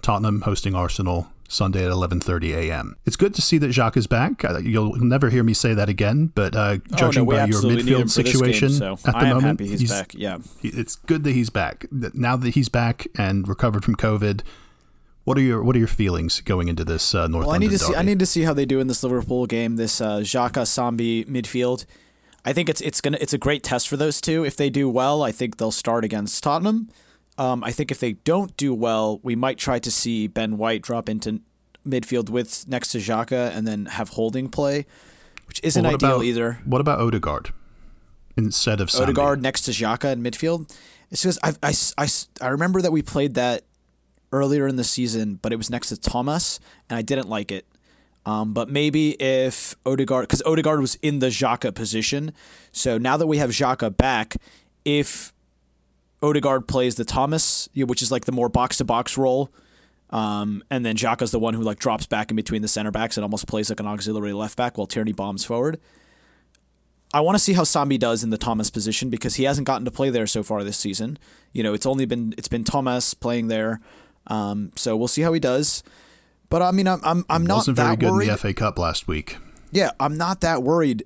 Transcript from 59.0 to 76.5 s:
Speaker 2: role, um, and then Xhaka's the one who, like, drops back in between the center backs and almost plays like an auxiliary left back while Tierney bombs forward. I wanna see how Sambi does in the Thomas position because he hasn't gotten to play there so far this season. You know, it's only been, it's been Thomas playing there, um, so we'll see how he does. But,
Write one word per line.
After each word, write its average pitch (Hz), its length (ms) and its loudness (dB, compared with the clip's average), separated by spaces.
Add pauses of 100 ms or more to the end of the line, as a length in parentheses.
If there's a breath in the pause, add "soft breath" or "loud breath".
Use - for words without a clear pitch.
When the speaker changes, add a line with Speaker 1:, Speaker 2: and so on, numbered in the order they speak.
Speaker 2:
role, 135 340 2 (580 soft breath)
um, 104 600 -2
and 127 140 -2
then 113 100 0
Xhaka's 113 360 0
the 117 80 0
one 113 140 0
who, 113 100 -4
like, 104 160 -4
drops 110 260 -2
back 107 240 -2
in 110 80 -2
between 107 240 -2
the 107 80 -2
center 107 220 -2
backs 113 260 -2
and 104 80 -2
almost 101 200 -2
plays 107 240 -2
like 110 120 -4
an 104 60 -4
auxiliary 104 440 -4
left 107 240 -6
back 120 220 -2
while 101 100 -4
Tierney 110 240 -2
bombs 98 320 -4
forward. 135 340 -2 (1400 soft breath)
I 147 60 2
wanna 185 200 4
see 202 120 2
how 180 120 4
Sambi 139 360 2
does 117 240 2
in 113 60 -2
the 107 80 0
Thomas 110 320 -2
position 110 400 -2
because 117 260 -4
he 131 80 0
hasn't 139 240 0
gotten 127 160 -2
to 123 80 -6
play 135 180 0
there 113 180 0
so 107 160 0
far 104 200 -4
this 104 140 -4
season. 110 420 -4 (320 soft breath)
You 117 100 -4
know, 107 120 0
it's 104 120 0
only 135 200 0
been, 117 320 -4
it's - 100 -8
been 117 160 -2
Thomas 127 500 0
playing 120 360 -2
there, 110 320 -2 (460 loud breath)
um, 104 500 -4
so 113 180 0
we'll 120 140 0
see 151 140 0
how 165 100 2
he 165 80 0
does. 139 420 0 (640 soft breath)
But, 165 120 2